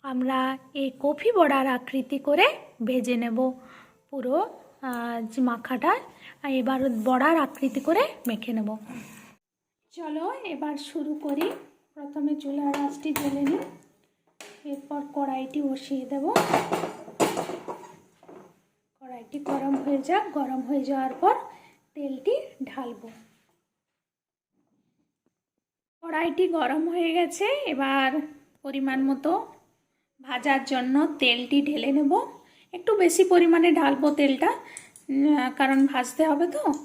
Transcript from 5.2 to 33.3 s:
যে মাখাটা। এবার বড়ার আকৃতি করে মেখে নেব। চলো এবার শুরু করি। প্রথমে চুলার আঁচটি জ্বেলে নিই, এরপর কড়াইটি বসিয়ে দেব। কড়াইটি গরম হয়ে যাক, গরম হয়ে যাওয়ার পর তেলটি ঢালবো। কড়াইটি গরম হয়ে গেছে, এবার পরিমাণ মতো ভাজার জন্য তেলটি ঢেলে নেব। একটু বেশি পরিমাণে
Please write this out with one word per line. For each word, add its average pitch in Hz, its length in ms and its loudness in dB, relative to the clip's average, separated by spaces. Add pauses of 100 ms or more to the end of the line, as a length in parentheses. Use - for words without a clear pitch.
যে 226 160 -6
মাখাটা। 254 540 0 (520)
এবার 262 320 0 (240)
বড়ার 262 320 4
আকৃতি 269 440 -2
করে 349 220 2 (240)
মেখে 233 260 -6
নেব। 214 240 -4 (1120)
চলো 330 440 -6 (100)
এবার 302 320 -6
শুরু 302 380 -6
করি। 302 360 -2 (440)
প্রথমে 294 400 -4
চুলার 285 420 -4
আঁচটি 285 360 -4
জ্বেলে 277 280 -2
নিই, 285 180 0 (1120)
এরপর 277 300 -8 (140)
কড়াইটি 269 480 -4
বসিয়ে 269 440 -4
দেব। 277 180 -4 (2750)
কড়াইটি 254 380 -14
গরম 277 380 -2
হয়ে 277 220 0
যাক, 370 340 0
গরম 262 280 -2
হয়ে 262 240 -2
যাওয়ার 262 300 -2
পর 427 200 4 (600)
তেলটি 277 400 -4 (300)
ঢালবো। 240 440 -10 (3000)
কড়াইটি 330 460 0
গরম 311 400 0
হয়ে 339 240 0
গেছে, 359 320 0
এবার 277 680 0 (520)
পরিমাণ 269 400 -2
মতো 294 500 0 (680)
ভাজার 269 440 0
জন্য 262 420 2 (120)
তেলটি 247 440 4
ঢেলে 277 300 -2
নেব। 285 200 4 (600)
একটু 415 240 0
বেশি 370 280 6
পরিমাণে 339 480 6